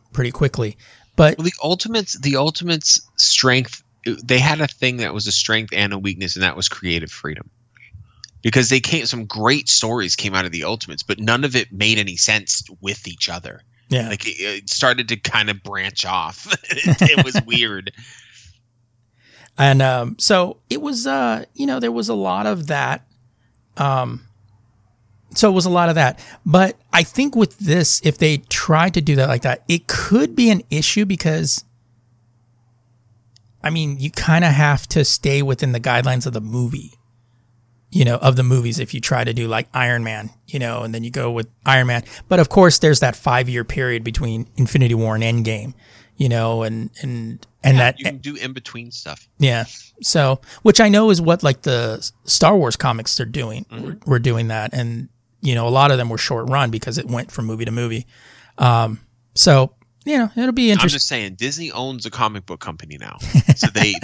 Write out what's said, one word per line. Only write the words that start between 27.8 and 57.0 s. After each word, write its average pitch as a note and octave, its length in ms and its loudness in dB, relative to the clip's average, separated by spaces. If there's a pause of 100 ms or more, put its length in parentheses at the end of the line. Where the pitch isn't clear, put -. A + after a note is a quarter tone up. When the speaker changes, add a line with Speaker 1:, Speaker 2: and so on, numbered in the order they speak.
Speaker 1:
if D3+ 120 2
they D#3 200 2
tried E3 560 0
to F3 80 0
do C#3+ 160 2
that C3+ 100 4
like B2+ 140 0
that, B2+ 260 -2
it E3+ 200 0
could - 460 2
be A#3 160 6
an F#3+ 200 4
issue F3+ 360 0
because, D#3+ 600 -2 (2000)
I D3+ 80 -2
mean, D3+ 300 -4
you C#3+ 120 -4
kinda E3 380 2
have D3 400 2
to D3+ 140 2
stay C#3 380 0
within C3+ 320 -2
the A#2 60 -2
guidelines B2 460 0
of B2 80 -6
the A2 80 -6
movie, A#2+ 520 -6 (1000)
you D#3 140 4
know, A#2+ 120 2
of C3 200 4
the C3 60 2
movies B2 360 0
if A#2+ 140 -6
you B2+ 80 -8
try A#2+ 220 -2
to A#2+ 100 -4
do, A#2 140 -4
like, A2+ 260 -2
Iron A#2+ 300 0
Man, A2 260 -8 (180)
you D3 100 -8
know, A#2 260 -4
and A2+ 120 -8
then A2+ 80 -8
you A#2+ 80 -8
go B2 200 -4
with A#2 160 -6 (180)
Iron C3 220 6
Man. A#2+ 160 -2 (260)
But F3+ 100 4
of D3+ 80 6
course, F#3 320 6
there's D3+ 220 4
that B2+ 140 0
five-year B2 500 -2
period B2 380 -4
between A#2 520 -4
Infinity B2 380 2
War A2 220 0
and A2+ 80 0
Endgame, A2+ 500 -2 (420)
you C3 140 0
know, A2+ 340 0
and, A2 260 -6 (120)
and, A#2 440 -10 (180)
and C3+ 140 6
Speaker 2:
Yeah, B2 60 6
Speaker 1:
that B2+ 160 2
Speaker 2:
you C3+ 60 -6
can C#3 120 -4
do C#3 180 -12
in-between B2 560 -12
stuff. - 360 -16 (100)
Speaker 1:
Yeah. A#2+ 280 0 (360)
So, C3+ 380 0 (240)
which A3 160 8
I G#3+ 100 6
know G#3+ 220 6
is E3+ 100 4
what, E3 220 2
like, C#3 200 0
the A#2 360 -2
S-, - 140 -10 (100)
Star F#3 320 4
Wars C3 200 2
comics A2+ 440 -2
are B2 60 -2
doing. A2+ 400 -8
Speaker 2:
Mm-hmm. A2+ 200 -14
Speaker 1:
We're, - 200 -12
we're B2+ 140 2
doing A#2 280 0
that. A2 260 -4
And, A#2 360 -6 (320)
you B2+ 140 0
know, A#2 120 0
a - 20 2
lot C3+ 220 4
of C3 60 4
them A#2+ 120 -2
were A2+ 80 -4
short A#2+ 320 -4
run C3 200 0
because A2+ 280 -6
it A2+ 100 -8